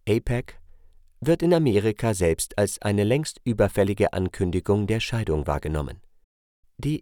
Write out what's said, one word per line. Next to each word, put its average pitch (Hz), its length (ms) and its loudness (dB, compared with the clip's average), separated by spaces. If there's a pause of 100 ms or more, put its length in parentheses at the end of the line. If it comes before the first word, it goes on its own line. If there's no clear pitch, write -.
apec 120 540 -2 (580)
wird 165 220 0
in 170 100 2
Amerika 113 600 2
selbst 85 460 0
als 101 240 -2
eine 104 200 2
längst 135 400 -2
überfällige 101 680 0
Ankündigung 92 720 0
der 110 140 -2
Scheidung 85 480 -2
wahrgenommen. 76 520 -4 (760)
Die 147 240 -4